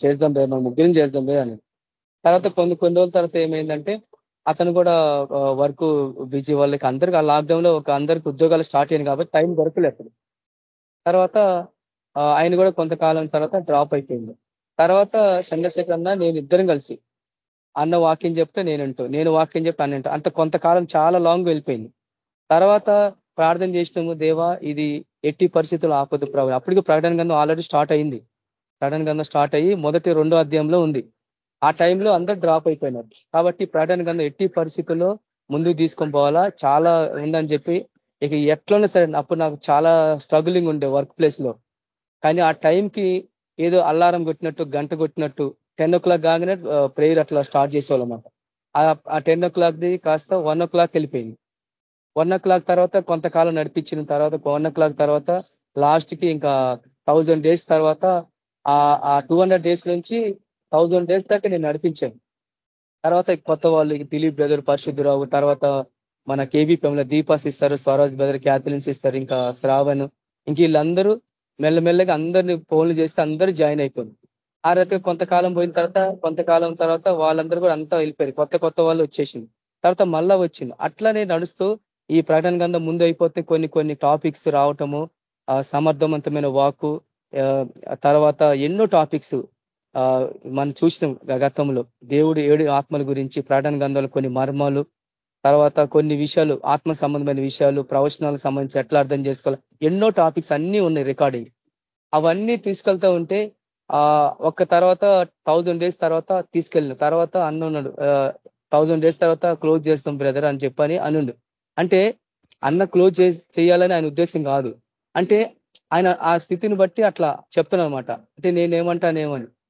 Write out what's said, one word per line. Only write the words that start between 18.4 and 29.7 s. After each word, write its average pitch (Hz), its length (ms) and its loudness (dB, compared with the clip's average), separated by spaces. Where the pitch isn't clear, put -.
నేనంటూ, 143 440 -4
నేను 156 240 -2
వాక్యం 160 360 0
చెప్తే 160 160 -2
అన్నంటూ, 139 280 -4
అంత 151 180 -4
కొంతకాలం 165 580 0
చాలా 170 220 4
లాంగ్ 175 260 2
వెళ్ళిపోయింది. 143 460 -4
తర్వాత 202 640 4
ప్రార్థన 175 380 0
చేసినాము, 170 380 -4
"దేవా 160 500 0
ఇది 147 420 -6
ఎట్టి 156 220 0
పరిస్థితుల్లో 160 500 0
ఆపొద్దు 139 300 -2
ప్రభు." 139 220 -2
అప్పటికి 180 340 0
ప్రకటన 160 340 2
గ్రంథం 170 180 0
already 151 260 0
స్టార్ట్ 151 320 -2
అయింది, 151 300 -2
ప్రకటన 151 240 -4
గ్రంథం 156 180 -4
స్టార్ట్ 147 320 -2
అయ్యి 170 200 2